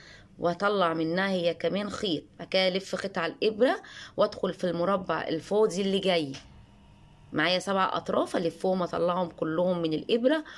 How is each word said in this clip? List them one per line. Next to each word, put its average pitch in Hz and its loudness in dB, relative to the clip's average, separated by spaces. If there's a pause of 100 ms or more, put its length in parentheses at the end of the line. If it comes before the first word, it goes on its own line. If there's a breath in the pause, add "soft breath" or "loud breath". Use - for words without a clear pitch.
(400 loud breath)
واطلع 175 2
منها 165 0
هي 175 0
كمان 185 -2
خيط. 196 -2 (160)
بعد 170 -12
كده 190 2
الف 190 -2
خيط 196 -6
على 165 -2
الابره 233 2 (360 loud breath)
وادخل 202 0
في - -6
المربع 175 0
الفاضي 190 0
اللي 196 0
جاي. 170 2 (1040)
معايا 175 2
سبع 190 0
اطراف، - 0
الفهم 185 0
اطلعهم 175 0
كلهم 170 0
من 160 0
الابره، 254 2 (140)